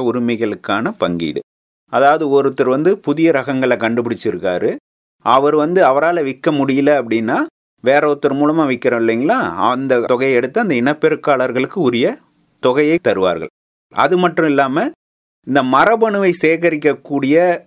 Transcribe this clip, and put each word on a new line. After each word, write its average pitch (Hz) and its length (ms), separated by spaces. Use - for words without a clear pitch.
உரிமைகளுக்கான 117 920
பங்கீடு. 85 440
அதாவது, 147 360
ஒருத்தர் 135 400
வந்து 151 280
புதிய 165 340
ரகங்களை 131 460
கண்டுபிடிச்சிருக்காரு, 107 920
அவர் 139 300
வந்து, 160 280
அவரால 147 400
விற்க 135 280
முடியல 139 440
அப்படின்னா, 117 420
வேற 139 240
ஒருத்தர் 143 320
மூலமா 156 260
விற்கிறோம் 120 380
இல்லைங்களா? 123 340
அந்த 127 420
தொகையை 127 300
எடுத்து 127 240
அந்த 190 160
இனப்பெருக்காளர்களுக்கு 135 1080
உரிய 151 260
தொகையை 151 380
தருவார்கள். 92 500
அது 151 240
மட்டும் 170 320
இல்லாம, 139 360
இந்த 135 200
மரபணுவை 196 680
சேகரிக்கக்கூடிய, 151 1040